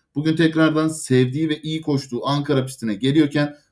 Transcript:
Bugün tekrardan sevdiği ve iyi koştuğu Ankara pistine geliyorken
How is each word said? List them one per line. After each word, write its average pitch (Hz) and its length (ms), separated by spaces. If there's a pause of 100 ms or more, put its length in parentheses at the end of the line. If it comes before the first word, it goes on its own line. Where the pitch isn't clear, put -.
(160)
Bugün 156 200
tekrardan 160 520
sevdiği 135 600
ve 151 120
iyi 156 200
koştuğu 135 460
Ankara 143 380
pistine 113 280
geliyorken 147 600 (160)